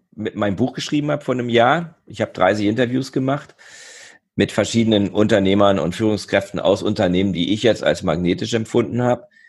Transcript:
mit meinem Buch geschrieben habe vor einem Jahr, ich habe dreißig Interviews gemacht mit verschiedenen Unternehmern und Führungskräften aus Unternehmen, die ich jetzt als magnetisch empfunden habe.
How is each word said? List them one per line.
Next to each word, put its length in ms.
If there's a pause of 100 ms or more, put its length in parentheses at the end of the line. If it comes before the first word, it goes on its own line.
(140)
mit 200
meinem 220
Buch 180
geschrieben 360
habe 140
vor 100
einem 140
Jahr, 480 (100)
ich 140
habe 120
dreißig 340
Interviews 460
gemacht 420 (840)
mit 160
verschiedenen 560
Unternehmern 680
und 180
Führungskräften 640
aus 220
Unternehmen, 500
die 200
ich 100
jetzt 200
als 200
magnetisch 520
empfunden 480
habe. 240 (220)